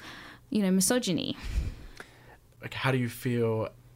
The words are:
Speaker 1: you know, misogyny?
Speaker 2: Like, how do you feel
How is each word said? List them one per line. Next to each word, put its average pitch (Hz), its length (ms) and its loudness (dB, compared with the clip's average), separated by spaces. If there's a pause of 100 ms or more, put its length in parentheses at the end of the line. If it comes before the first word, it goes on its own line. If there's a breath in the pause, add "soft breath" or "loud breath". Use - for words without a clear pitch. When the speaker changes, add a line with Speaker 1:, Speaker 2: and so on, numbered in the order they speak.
(500 loud breath)
Speaker 1:
you - 120 2
know, 190 80 4
misogyny? 190 680 2 (1200 loud breath)
Speaker 2:
Like, 120 120 -10
how - 180 0
do 131 60 4
you 123 120 2
feel 113 600 0 (260)